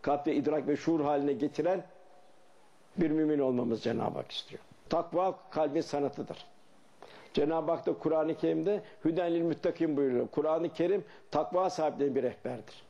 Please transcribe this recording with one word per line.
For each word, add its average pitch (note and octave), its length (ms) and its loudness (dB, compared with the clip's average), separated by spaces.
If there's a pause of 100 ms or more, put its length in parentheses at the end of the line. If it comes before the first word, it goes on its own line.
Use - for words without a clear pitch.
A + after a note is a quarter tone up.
kalpte C#3+ 320 0
idrak D3 340 0
ve D3 80 0
şuur E3 240 0
haline C#3+ 320 2
getiren D3+ 520 -2 (1120)
bir D#3+ 140 2
mümin D3+ 280 2
olmamız B2 440 0
Cenab-ı A#2 360 -2
Hak - 140 -10
istiyor. - 300 -10 (260)
Takva E3+ 500 0 (120)
kalbin D3+ 300 0
sanatıdır. - 640 -4 (880)
Cenab-ı D#3+ 380 2
Hak D#3+ 140 -2
da F3 60 2
Kur'an-ı D#3 420 0
Kerim'de E3 480 0 (220)
"Hüden E3+ 300 2
lil E3+ 80 0
müttakin" E3 540 0
buyuruyor. B2+ 320 2
Kur'an-ı D#3+ 400 0
Kerim F3+ 360 0 (260)
takva F3 400 0
sahiplerine C#3+ 440 0
bir C3 80 2
rehberdir. B2 680 -6